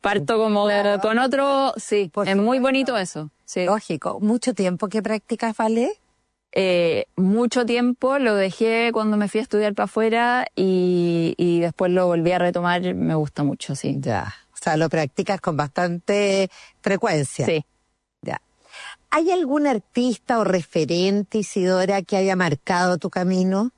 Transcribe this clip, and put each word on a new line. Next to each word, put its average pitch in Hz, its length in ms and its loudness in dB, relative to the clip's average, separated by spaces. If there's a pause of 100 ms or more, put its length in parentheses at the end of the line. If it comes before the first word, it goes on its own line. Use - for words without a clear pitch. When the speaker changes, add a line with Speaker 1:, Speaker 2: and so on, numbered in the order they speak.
Speaker 1:
Parto 208 380 0
como 208 260 2
Speaker 2:
Claro. 202 380 2
Speaker 1:
con 220 160 0
otro, 269 580 2
sí, 202 340 -2
Speaker 2:
Por 202 160 -2
Speaker 1:
es 196 100 2
muy 220 200 2
Speaker 2:
supuesto. 254 60 0
Speaker 1:
bonito 262 340 0
eso, 156 340 -6 (140)
sí. - 220 -4
Speaker 2:
Lógico. 190 540 -2
¿Mucho 220 340 0
tiempo 185 340 -2
que 214 140 -4
practicas 220 560 -4
ballet? 226 320 0 (680)
Speaker 1:
Eh, 175 480 2 (120)
mucho 226 500 2
tiempo, 247 520 0
lo 233 160 2
dejé 226 600 0
cuando 214 240 0
me 208 100 0
fui 220 120 -2
a - 20 -6
estudiar 208 320 0
pa' 208 80 -2
afuera 226 640 0 (100)
y, 180 800 2
y 170 240 2
después 170 320 0
lo 185 140 2
volví 170 260 2
a 180 60 2
retomar, 175 560 0
me 165 200 0
gusta 147 280 -2
mucho, 143 320 -4
sí. - 240 -4
Speaker 2:
Ya. 113 340 -4 (220)
O - 20 -16
sea, 156 220 -2
lo 160 100 2
practicas 170 520 -2
con 160 180 -2
bastante 185 880 0 (320)
frecuencia. 165 640 0
Speaker 1:
Sí. 160 220 0 (560)
Speaker 2:
Ya. - 180 -8 (680)
¿Hay 320 220 2
algún 294 340 0
artista 240 720 -2
o 214 60 2
referente, 185 960 0
Isidora, 190 600 0
que 190 160 -4
haya 190 200 2
marcado 180 640 0
tu 175 120 -6
camino? 185 680 0